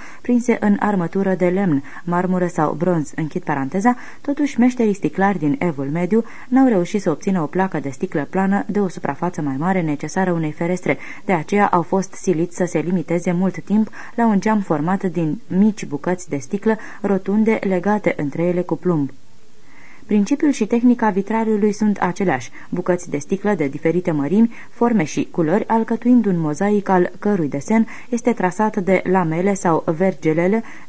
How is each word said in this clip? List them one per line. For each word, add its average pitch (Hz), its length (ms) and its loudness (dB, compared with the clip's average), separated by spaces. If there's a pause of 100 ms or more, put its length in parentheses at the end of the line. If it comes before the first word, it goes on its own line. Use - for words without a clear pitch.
(220)
prinse 233 380 2
în 208 200 4
armătură 190 540 0
de 180 140 2
lemn, 180 360 2 (200)
marmură 180 440 0
sau 160 260 0
bronz, 165 420 0
închid 165 280 -4
paranteza, 170 520 0 (260)
totuși 285 380 -2
meșterii 240 340 2
sticlari 190 460 0
din 147 200 2
Evul 143 320 -2
Mediu 180 320 2 (240)
n-au 262 200 6
reușit 196 340 2
să 190 80 0
obțină 180 320 0
o 151 40 0
placă 185 340 0
de 139 100 -6
sticlă 147 400 -4
plană 190 380 2
de 202 120 0
o 202 80 2
suprafață 165 540 -4
mai 139 160 -2
mare 185 240 0
necesară 160 500 -2
unei 165 200 -2
ferestre, 170 460 -2 (280)
de 202 80 2
aceea 196 340 2
au 175 140 2
fost 185 320 -2
siliți 170 420 -2
să 185 100 0
se 165 140 -2
limiteze 170 520 0
mult 180 280 0
timp 208 300 0 (260)
la 233 100 2
un 208 140 4
geam 214 200 2
format 175 440 0
din 165 440 -2
mici 202 380 2
bucăți 156 440 -4
de 143 80 -4
sticlă 202 400 0 (240)
rotunde 202 600 2
legate 190 560 0
între 151 260 -2
ele 180 200 0
cu 170 120 -2
plumb. 151 360 0 (960)
Principiul 214 460 2
și 226 140 0
tehnica 233 440 4
vitraliului 214 600 0
sunt 208 260 0
aceleași, 170 540 -2 (180)
bucăți 180 400 -2
de 147 80 -4
sticlă 196 360 -2
de 156 140 0
diferite 165 440 -2
mărimi, 160 400 2 (180)
forme 233 340 2
și - 280 -2
culori, 170 360 0
alcătuind 226 580 2
un 185 140 2
mozaic 196 500 0
al 180 300 4
cărui 196 280 0
desen 214 400 0 (220)
este 240 240 0
trasat 214 440 0
de 185 280 4
lamele 180 480 2
sau 170 300 2 (140)
vergelele 180 640 2 (260)